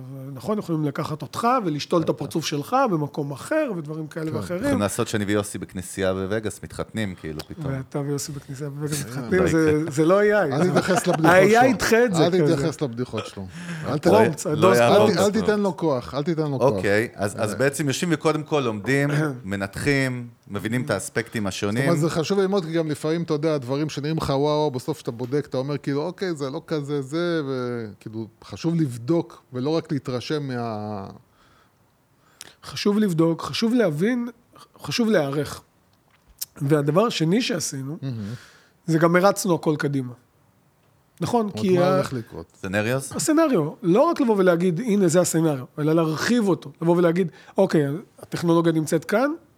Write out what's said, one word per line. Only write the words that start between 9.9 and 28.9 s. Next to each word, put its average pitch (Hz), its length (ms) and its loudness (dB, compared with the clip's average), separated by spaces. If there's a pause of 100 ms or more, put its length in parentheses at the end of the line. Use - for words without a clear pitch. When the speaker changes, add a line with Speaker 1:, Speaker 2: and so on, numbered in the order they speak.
Speaker 1:
זה 147 140 2
לא 190 160 6
איי 208 200 4
איי. 151 120 0
Speaker 3:
אל 165 180 2
תתייחס 175 360 2
לבדיחות 165 240 4
Speaker 1:
ה-A 185 160 8
I 202 40 6 (100)
Speaker 3:
שלו. 254 100 8
Speaker 1:
ידחה 226 340 4
את 214 100 0
זה 156 120 4
Speaker 3:
אל 175 40 2 (120)
Speaker 1:
כזה. 156 140 4
Speaker 3:
תתייחס 143 240 -2
לבדיחות 120 460 -6
שלו. 95 200 -12 (400)
אל 139 120 -2
ת-, - 80 0
Speaker 1:
הפרומפט, 190 400 4
Speaker 2:
לא 156 60 -2
Speaker 1:
הדוס 156 260 6
Speaker 2:
יעבור 120 180 8
Speaker 1:
פרומפט. - 220 6
Speaker 3:
אל - 40 4
ת-, 196 40 6
אל 214 40 4
Speaker 2:
בסוף. 214 160 0
Speaker 3:
תיתן 214 140 2
לו 196 160 0
כוח, 135 380 -2
אל 143 80 -2
תיתן 156 280 0
לו 135 80 -2
כוח. 120 140 4
Speaker 2:
אוקיי, 104 420 2
אז, 98 240 -4
אז 107 140 -2
Speaker 3:
אה. 95 60 -8
Speaker 2:
בעצם 143 300 0
יושבים 175 240 -2
וקודם 151 300 0
כל 147 180 -2
לומדים, 123 480 0 (200)
Speaker 3:
<clears throat> 127 160 -8
Speaker 2:
מנתחים, 123 840 -2 (240)
מבינים 110 300 -2
את 147 80 -4
האספקטים 107 560 -4
השונים. 104 360 -2
Speaker 3:
זאת 139 60 2
אומרת, 165 120 2
זה 165 200 -2
חשוב 196 180 0
ללמוד, 190 260 0
כי 160 80 -10
גם 165 180 -2
לפעמים, 156 320 -4
אתה 165 120 -2
יודע, 151 240 0
דברים 139 320 -4
שנראים 151 260 -4
לך 147 200 -2
וואו, 151 340 2
בסוף 127 280 -6
שאתה - 120 -10
בודק, 123 380 -4
אתה - 80 -6
אומר, 139 220 -4
כאילו, 143 240 -4
"אוקיי, 175 320 -6
זה 139 160 -8
לא 160 160 -10
כזה 147 360 -4
זה", 165 460 -2
וכאילו, 117 760 -8 (180)
חשוב 165 300 -4
לבדוק, 156 680 -2 (100)